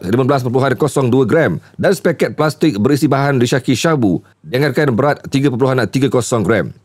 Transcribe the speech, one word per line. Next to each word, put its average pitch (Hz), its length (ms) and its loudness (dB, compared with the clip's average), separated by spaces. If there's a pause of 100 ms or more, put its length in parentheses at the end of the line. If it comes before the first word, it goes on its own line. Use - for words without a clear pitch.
lima 117 160 0
belas 131 240 0
perpuluhan 127 320 0
kosong 135 320 0
dua 131 160 4
gram 151 320 0 (160)
dan 160 160 0
sepaket 175 480 -2
plastik 151 400 0
berisi 135 320 2
bahan 139 320 0
disyaki 127 320 0
syabu, 117 480 0 (240)
dianggarkan 135 480 0
berat 131 320 -2
tiga 139 240 0
perpuluhan 127 400 0
tiga 135 160 0
kosong 117 400 -2
gram. 92 240 0 (140)